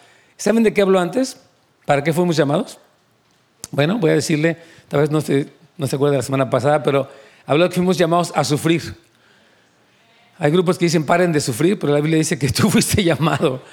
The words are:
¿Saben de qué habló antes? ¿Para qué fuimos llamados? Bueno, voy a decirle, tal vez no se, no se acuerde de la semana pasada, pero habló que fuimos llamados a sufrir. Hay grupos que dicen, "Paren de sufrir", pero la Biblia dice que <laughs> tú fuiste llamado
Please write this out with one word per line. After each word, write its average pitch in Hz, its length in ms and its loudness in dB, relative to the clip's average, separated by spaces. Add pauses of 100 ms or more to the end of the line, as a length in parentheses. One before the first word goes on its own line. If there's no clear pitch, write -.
(360)
¿Saben 226 260 0
de 208 100 2
qué 202 100 0
habló 190 160 4
antes? 185 380 -4 (480)
¿Para 139 180 0
qué 165 100 -2
fuimos 175 240 0
llamados? 147 420 -2 (920)
Bueno, 156 280 -2
voy 160 120 0
a 160 40 2
decirle, 156 420 0 (320)
tal 147 120 0
vez 151 100 0
no 151 100 0
se, 139 280 -2 (280)
no 135 100 -6
se 147 100 -4
acuerde 143 160 0
de 139 60 0
la 123 40 -4
semana 135 260 -2
pasada, 139 340 0
pero 139 260 0 (360)
habló 160 240 2
que 175 60 -8
fuimos 180 240 0
llamados 170 360 0
a 151 100 0
sufrir. 147 500 -2 (1400)
Hay 151 120 2
grupos 175 280 2
que 175 80 0
dicen, 165 180 0
"Paren 170 280 2
de 147 80 2
sufrir", 147 380 0
pero 147 140 -2
la 147 80 2
Biblia 160 180 0
dice 156 200 -2
que 139 100 -2
<laughs> - 20 0
tú 196 200 2
fuiste - 340 0
llamado 151 580 0 (100)